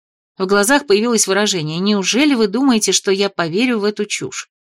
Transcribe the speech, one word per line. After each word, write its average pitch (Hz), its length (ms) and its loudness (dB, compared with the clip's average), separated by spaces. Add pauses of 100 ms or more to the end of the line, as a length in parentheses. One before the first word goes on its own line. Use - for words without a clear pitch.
(380)
В 190 80 -2
глазах 202 420 2
появилось 214 400 2
выражение: 185 500 -2
«Неужели 208 560 0
вы 226 140 2
думаете, 226 420 0
что 190 220 0
я 196 160 0
поверю 196 500 -2
в 196 60 -2
эту 208 220 -2
чушь?» - 440 -10 (220)